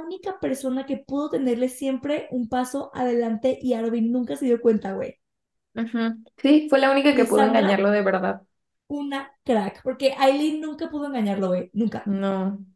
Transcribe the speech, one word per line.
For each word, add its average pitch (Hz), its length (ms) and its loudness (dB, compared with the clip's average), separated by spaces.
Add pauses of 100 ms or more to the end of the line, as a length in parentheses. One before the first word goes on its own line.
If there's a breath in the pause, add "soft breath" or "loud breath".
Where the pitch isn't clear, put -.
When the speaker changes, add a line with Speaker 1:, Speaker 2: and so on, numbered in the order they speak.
Speaker 1:
única 370 400 -10
persona 262 460 -4
que 277 120 -4
pudo 285 320 -4
tenerle 254 400 0
siempre 269 640 -4
un 247 160 -4
paso 254 460 -4
adelante 240 680 0
y 254 120 0
Arobin 226 380 0
nunca 254 240 -2
se 277 100 -4
dio 233 160 2
cuenta, 208 320 2
güey. - 260 -8 (540)
Speaker 2:
Ujú. 226 480 -2 (160)
Sí, 302 300 4
fue 269 120 4
la 269 120 4
única 277 240 4
que 240 80 6
pudo 208 180 4
Speaker 1:
Lisandra, - 20 6
Speaker 2:
engañarlo 202 460 4
de 208 120 4
verdad. 190 400 0 (460)
Speaker 1:
una 285 440 -6 (120)
crack, 208 380 -2
porque 262 360 0
Aileen 294 420 2
nunca 311 300 -8
pudo 294 160 -6
engañarlo, 202 420 -2
güey, 180 240 -2
nunca. 220 340 -2
Speaker 2:
No, 196 580 -2 (120)